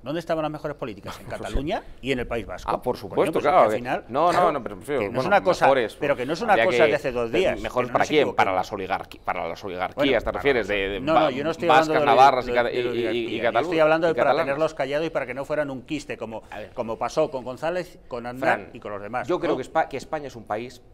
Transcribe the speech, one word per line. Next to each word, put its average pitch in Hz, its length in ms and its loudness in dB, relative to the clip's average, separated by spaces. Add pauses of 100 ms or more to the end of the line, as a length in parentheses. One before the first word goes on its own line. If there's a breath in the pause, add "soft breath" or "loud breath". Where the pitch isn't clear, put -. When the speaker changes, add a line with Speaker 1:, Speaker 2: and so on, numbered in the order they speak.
Speaker 1:
¿Dónde 156 180 -6
estaban 165 220 -4
las 151 80 -4
mejores 151 280 -8
políticas? 98 420 -10
En - 60 -18
Speaker 2:
<laughs> - 20 -14
Speaker 1:
Cataluña 139 540 -4 (180)
y 127 120 -4
en 127 80 0
el 117 60 -4
País 117 200 -4
Vasco. 90 240 -8
Speaker 2:
Ah, - 100 0
por 123 160 -2
Speaker 1:
Coño, - 40 -14 (100)
Speaker 2:
supuesto, 147 240 2
Speaker 1:
pues 135 100 0
Speaker 2:
claro, 156 200 6
Speaker 1:
al 110 40 6
Speaker 2:
que 107 80 2
Speaker 1:
final, 127 320 -4
Speaker 2:
no, 139 180 2
no, 175 40 4
Speaker 1:
claro, 170 220 4
Speaker 2:
no, 139 100 -4
pero, 104 240 -10
pero, 139 140 -2
Speaker 1:
que 107 40 0
no 98 60 -2
es 113 60 -8
Speaker 2:
bueno, 131 120 0
Speaker 1:
una 190 160 4
cosa, 170 220 4
Speaker 2:
mejores, 131 340 4
Speaker 1:
pero 143 160 0
que 123 80 -6
no 135 80 -4
es 170 80 -4
una 220 140 2
Speaker 2:
habría 185 100 6
Speaker 1:
cosa 160 200 4
Speaker 2:
que - 40 6
Speaker 1:
de - 60 4
hace 139 180 -2
dos 120 180 -2
Speaker 2:
de 120 80 0
Speaker 1:
días, 147 220 0
Speaker 2:
¿Mejores 123 280 -2
Speaker 1:
que 120 40 -10
no - 0 -
Speaker 2:
para 127 100 -2
Speaker 1:
nos 98 60 0
Speaker 2:
quién? 151 140 4
Speaker 1:
equivoquemos. 120 140 0
Speaker 2:
¿Para 98 180 4
las 92 180 -2
oligarqui-, 95 480 -6
para 90 280 -4
las 85 160 -8
oligarquías 90 320 -6
Speaker 1:
Bueno, 117 220 2
Speaker 2:
te 107 60 -2
Speaker 1:
para 101 140 -4
Speaker 2:
refieres? 117 300 2
Speaker 1:
las - 0 -
Speaker 2:
De, 98 200 0
de 98 120 -4
Speaker 1:
no, 143 120 -2
no, 160 80 6
Speaker 2:
va-, 139 100 2
Speaker 1:
yo 135 140 -6
no 160 60 -2
estoy 165 180 -2
Speaker 2:
vascas, 156 200 6
Speaker 1:
hablando 156 120 2
de 120 60 2
lo, 117 100 6
Speaker 2:
navarras 131 300 8
y - 20 -6
Speaker 1:
de, 123 60 -2
Speaker 2:
cata-, 120 160 2
Speaker 1:
de, - 40 -4
Speaker 2:
y, 123 80 0
Speaker 1:
de - 0 -
Speaker 2:
y, - 20 -
y 123 40 -2
Speaker 1:
oligarquía, 117 480 -2
yo 110 60 -4
Speaker 2:
catalán, 117 220 2
Speaker 1:
estoy 165 160 0
hablando 160 260 4
de 165 40 4
Speaker 2:
y 156 40 -2
Speaker 1:
para 156 100 2
Speaker 2:
catalanas. 147 220 2
Speaker 1:
tenerlos 143 280 0
callados 143 320 -2
y 156 40 -4
para 147 160 -4
que 123 80 -10
no 135 100 -6
fueran 147 260 -2
un 131 120 -10
quiste, 127 340 -8
como, 110 340 -10
Speaker 2:
A - 100 -12
ver. 95 120 -14
Speaker 1:
como 113 260 -4
pasó 143 320 0
con 127 140 -8
González, 160 540 -6 (100)
con 120 160 -8
Aznar 123 140 -10 (220)
Speaker 2:
Fran, 90 120 -16
Speaker 1:
y 123 80 -16
con 107 120 -10
los 101 100 -8
demás, 113 260 -6
Speaker 2:
yo 180 100 0
creo 160 140 -2
Speaker 1:
¿no? 135 60 0
Speaker 2:
que 127 60 -6
Espa-, - 240 -2
que 135 100 -8
España 147 300 -8
es 123 80 -14
un 110 80 -16
país 117 360 -8 (140)